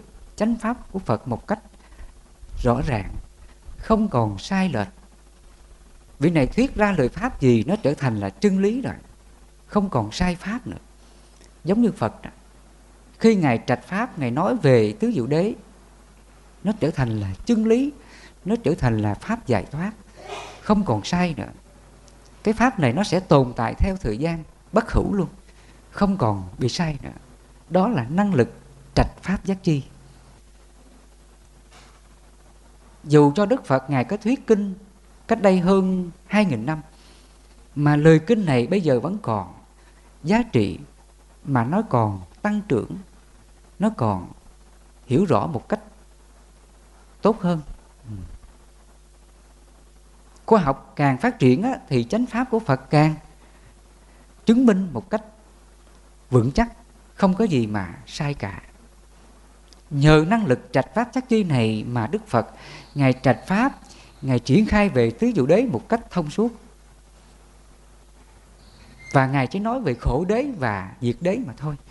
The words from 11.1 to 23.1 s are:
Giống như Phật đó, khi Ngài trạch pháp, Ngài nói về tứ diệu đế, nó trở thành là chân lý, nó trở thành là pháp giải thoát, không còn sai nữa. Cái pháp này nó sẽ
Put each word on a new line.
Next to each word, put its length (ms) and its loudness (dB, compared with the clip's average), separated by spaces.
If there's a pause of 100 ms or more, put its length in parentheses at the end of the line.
Giống 180 2
như 100 4
Phật 300 -4
đó, 80 -16 (880)
khi 160 6
Ngài 320 2
trạch 180 -2
pháp, 340 -8
Ngài 120 -4
nói 260 -2
về 360 4
tứ 220 -2
diệu 120 -2
đế, 280 0 (1080)
nó 160 0
trở 100 0
thành 300 -2
là 140 -6 (120)
chân 200 2
lý, 260 2 (520)
nó 200 -2
trở 100 0
thành 240 0
là 160 -2
pháp 320 -8
giải 240 0
thoát, 220 -8 (680)
không 240 0
còn 200 -2
sai 320 -2
nữa. 140 -10 (920)
Cái 120 0
pháp 260 0
này 120 2
nó 120 0
sẽ 160 -2